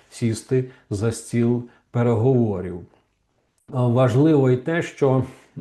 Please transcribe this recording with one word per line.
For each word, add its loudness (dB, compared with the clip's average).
сісти -4
за -2
стіл -2
переговорів. 0
А, 0
важливо 4
і 2
те, -4
що, 0